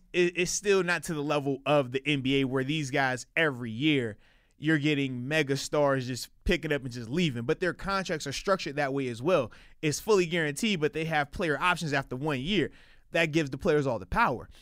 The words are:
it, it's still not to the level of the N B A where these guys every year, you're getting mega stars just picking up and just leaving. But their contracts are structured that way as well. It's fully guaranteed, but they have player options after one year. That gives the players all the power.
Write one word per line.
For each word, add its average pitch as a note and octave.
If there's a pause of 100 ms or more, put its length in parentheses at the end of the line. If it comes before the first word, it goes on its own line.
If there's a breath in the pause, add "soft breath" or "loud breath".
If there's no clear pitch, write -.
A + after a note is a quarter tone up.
(120)
it, F3
it's F3
still F#3+
not E3+
to E3+
the D3
level C#3+
of C#3
the C3
N D3
B C3+
A -
where C3
these C#3+
guys C3 (100)
every B2+
year, B2 (420 soft breath)
you're D#3
getting C3+
mega C#3+
stars C#3
just B2 (160)
picking D#3+
up C#3+
and C3
just A#2
leaving. C3+
But D#3
their F3+
contracts F#3
are C#3
structured F3+
that C#3
way C#3
as A#2
well. D3 (300 loud breath)
It's D3+
fully G3
guaranteed, E3
but D3
they D#3+
have D3+
player D#3
options E3+
after C#3
one C#3
year. D3+ (420 soft breath)
That E3
gives D3+
the C3+
players D3+
all A2+
the F#2
power. D3+ (140 soft breath)